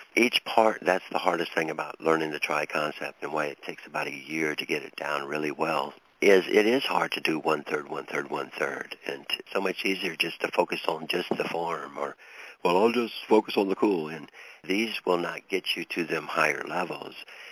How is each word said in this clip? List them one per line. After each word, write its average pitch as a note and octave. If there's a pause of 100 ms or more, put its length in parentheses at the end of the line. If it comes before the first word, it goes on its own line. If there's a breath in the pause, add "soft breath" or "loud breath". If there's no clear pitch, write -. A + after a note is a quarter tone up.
(160 loud breath)
Each -
part, A2
that's F#2
the -
hardest F2
thing E2
about D#2
learning D#2+
the D2
tri-concept D2+
and D2
why D2+
it C#2+
takes -
about D2
a C#2+
year D#2
to -
get D2+
it -
down C#2+
really D2+
well, D2 (280)
is F#2+
it G#2
is B2+
hard -
to -
do D#2+
one-third, D2+
one-third, D2
one-third. C#2+ (120)
And C#2 (120)
it's -
so G2+
much -
easier F#2+
just -
to E2+
focus -
on E2
just F2+
the -
form, D2+
or, C#2+ (480 loud breath)
"Well, F2+
I'll A2+
just A#2
focus -
on G2+
the F#2+
cool." F#2
And D#2 (320 loud breath)
these G2+
will F2+
not E2
get -
you E2+
to F2
them D2+
higher D2+
levels. - (360 loud breath)